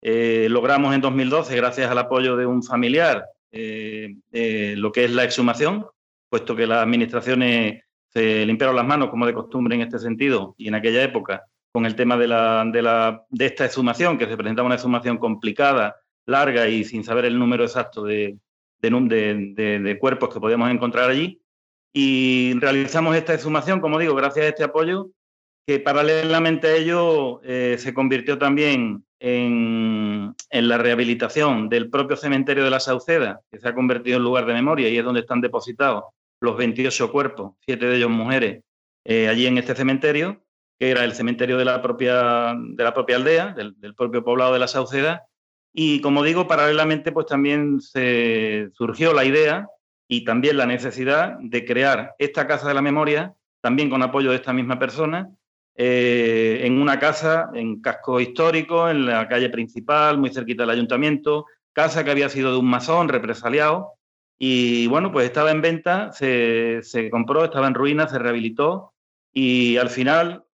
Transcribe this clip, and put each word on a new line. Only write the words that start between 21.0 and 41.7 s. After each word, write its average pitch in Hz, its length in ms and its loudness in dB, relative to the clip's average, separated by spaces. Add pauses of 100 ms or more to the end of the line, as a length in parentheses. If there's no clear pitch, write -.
allí. 156 320 -2 (520)
Y 131 640 2
realizamos 139 600 2
esta 165 160 0
exhumación, 156 480 -2
como 156 180 0
digo, 160 160 2
gracias 143 300 0
a - 20 2
este 151 160 -2
apoyo, 170 460 -2 (580)
que 143 140 0
paralelamente 160 840 2
a 160 100 4
ello, 160 680 0
eh, 127 340 -2
se 123 160 -8
convirtió 131 440 0
también 139 680 0 (160)
en, 113 1120 -2 (160)
en 117 200 0
la 117 80 2
rehabilitación 120 880 0
del 117 220 0
propio 139 260 0
cementerio 139 480 0
de 135 60 2
la 131 100 0
Sauceda, 131 640 0 (100)
que 107 80 -18
se 123 80 -6
ha 120 80 -4
convertido 123 420 0
en 123 60 0
lugar 120 220 0
de 117 80 0
memoria 135 340 0
y 113 100 0
es 117 60 0
donde 123 160 0
están 120 220 -2
depositados 120 640 -2 (340)
los 117 160 -2
veintiocho 120 560 -2
cuerpos, 131 480 -4
siete 120 260 -4
de 123 120 2
ellos 120 120 2
mujeres, 117 540 -2 (400)
eh, 113 240 0
allí 113 180 2
en 127 120 2
este 123 180 -2
cementerio, 147 680 -2 (380)
que 131 120 2
era 123 120 2
el 117 100 -2
cementerio 120 440 -2
de 127 80 2
la 123 160 0